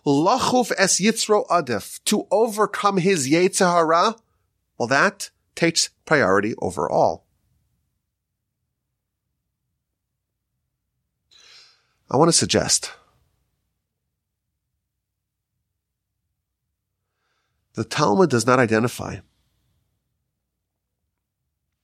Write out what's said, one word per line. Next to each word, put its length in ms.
lachuf 720
es 240
yitzro 480
adif, 560
to 260
overcome 680
his 280
Yetzer 460
Hara, 440
well, 120
that 420
takes 340
priority 540
over 320
all. 340
I 80
want 100
to 80
suggest 560
the 120
Talmud 440
does 180
not 120
identify 640